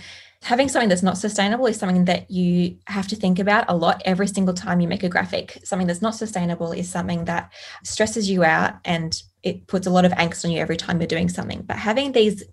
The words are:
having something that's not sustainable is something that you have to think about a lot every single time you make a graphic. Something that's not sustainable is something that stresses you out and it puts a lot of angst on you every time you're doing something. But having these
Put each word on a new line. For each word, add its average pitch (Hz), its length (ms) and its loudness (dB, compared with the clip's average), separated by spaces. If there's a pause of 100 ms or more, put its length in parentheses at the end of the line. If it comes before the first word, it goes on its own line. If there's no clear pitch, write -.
(420)
having 262 260 2
something 247 200 2
that's 180 140 2
not 185 160 2
sustainable 208 480 0
is 214 100 0
something 180 280 2
that 180 260 0
you 175 460 2 (100)
have 196 220 -4
to 214 80 -4
think 185 240 2
about 208 280 2
a 180 80 2
lot 165 280 2
every 190 240 0
single 190 260 0
time 180 260 0
you 175 60 2
make 180 160 -2
a 180 60 0
graphic. - 560 -4
Something 185 240 -2
that's 175 140 -4
not 220 120 0
sustainable 175 560 -4
is 180 180 -6
something 175 360 -4
that - 280 -6 (300)
stresses 220 480 -2
you 185 140 4
out 165 300 4 (100)
and 165 360 -2 (220)
it - 240 -6
puts 190 220 -2
a - 20 2
lot 180 140 6
of 180 80 6
angst 170 320 -2
on 170 80 0
you 160 80 0
every 160 160 -2
time 170 240 -2
you're 165 80 -2
doing 175 200 0
something. - 340 -6
But - 160 -6
having 247 340 0
these 214 400 2